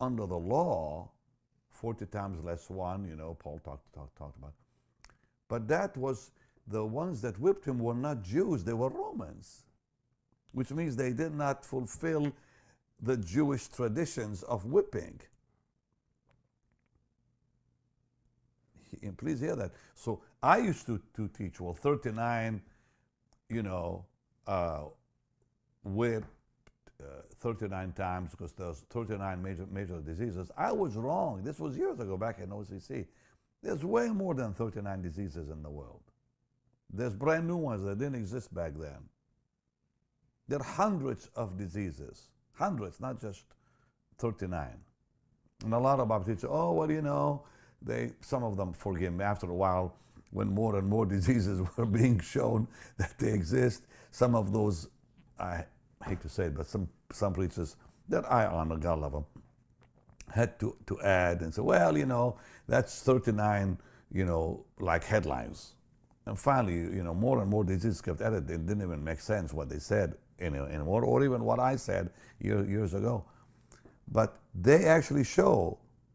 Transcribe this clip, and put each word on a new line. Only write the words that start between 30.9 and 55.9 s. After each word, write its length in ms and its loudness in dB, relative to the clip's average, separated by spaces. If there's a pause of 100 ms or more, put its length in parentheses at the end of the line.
wrong. 460 -2
This 160 -8
was 200 -6
years 220 -2
ago 180 -4
back 200 -4
in 140 -10
O 120 -10
C 140 -12
C. 280 -8 (560)
There's 200 -4
way 260 2
more 260 0
than 180 -2
thirty-nine 480 -4
diseases 480 -6
in 140 -10
the 80 -10
world. 320 -14 (920)
There's 220 -4
brand 340 2
new 80 0
ones 280 -2
that 140 -2
didn't 180 -2
exist 380 -6
back 200 -4
then. 340 -12 (1400)
There 100 -2
are 60 -6
hundreds 680 0
of 220 -4
diseases. 720 -8 (240)
Hundreds, 480 -4
not 220 -6
just 220 -10 (760)
thirty-nine. 600 -4 (840)
And 80 0
a 60 4
lot 200 6
of 100 2
Baptists, 380 0
"Oh, 260 0
what 160 2
do 60 2
you 60 0
know?" 440 0 (360)
They, 400 -4
some 240 -2
of 140 -2
them, 160 -2
forgive 400 -2
me, 100 -2
after 240 0
a 60 -4
while, 420 2 (360)
when 160 0
more 280 2
and 100 0
more 200 4
<laughs> 100 2
diseases 500 4 (100)
were 100 2
being 340 6
shown 480 0 (300)
that 200 -2
they 140 2
exist, 540 2 (240)
some 240 4
of 180 4
those, 360 2 (500)
I 260 -4 (400)